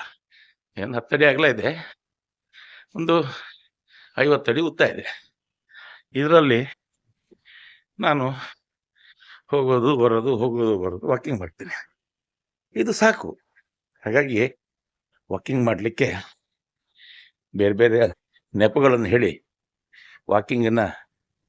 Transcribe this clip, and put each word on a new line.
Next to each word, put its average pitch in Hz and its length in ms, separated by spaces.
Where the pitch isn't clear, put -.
ಏನ್ 117 180
ಹತ್ತು 120 200
ಅಡಿ 147 100
ಅಗಲ 143 200
ಇದೆ, 135 520
ಒಂದು 165 280
ಐವತ್ತು 139 340
ಅಡಿ 143 100
ಉದ್ದ 160 200
ಇದೆ. - 520
ಇದರಲ್ಲಿ 139 540
ನಾನು 143 320
ಹೋಗೋದು 131 500
ಬರೋದು, 117 400
ಹೋಗೋದು 117 420
ಬರೋದು, 92 280
ವಾಕಿಂಗ್ 127 320
ಮಾಡ್ತೀನಿ. - 560
ಇದು 220 180
ಸಾಕು. - 460
ಹಾಗಾಗಿ 123 420
ವಾಕಿಂಗ್ 123 340
ಮಾಡ್ಲಿಕ್ಕೆ 110 480
ಬೇರೆ 101 180
ಬೇರೆ 113 260
ನೆಪಗಳನ್ನು 117 500
ಹೇಳಿ 95 400
ವಾಕಿಂಗನ್ನ 113 560